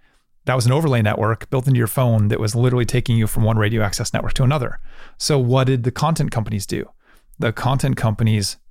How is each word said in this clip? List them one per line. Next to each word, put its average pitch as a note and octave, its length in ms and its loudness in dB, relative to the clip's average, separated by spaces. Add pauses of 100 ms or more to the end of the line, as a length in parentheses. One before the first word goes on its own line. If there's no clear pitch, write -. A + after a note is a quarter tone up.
(460)
That B2+ 100 0
was A#2 120 2
an B2 40 4
overlay C3+ 300 2
network G#2+ 480 0
built C3 180 0
into C3 120 4
your A#2 80 0
phone A2+ 400 2
that G#2+ 120 0
was A2 160 -2
literally B2 300 2
taking A#2+ 320 0
you A2 80 2
from - 180 0
one A2 140 2
radio A2 240 0
access G2+ 320 -4
network - 200 -2
to C3+ 100 0
another. C3 360 0 (380)
So D3 220 0
what B2+ 260 2
did B2+ 180 0
the B2 80 -2
content D#3 380 -2
companies G#2+ 380 -4
do? - 200 -6 (520)
The A#2 120 -2
content C3+ 460 -2
companies A2 600 0 (140)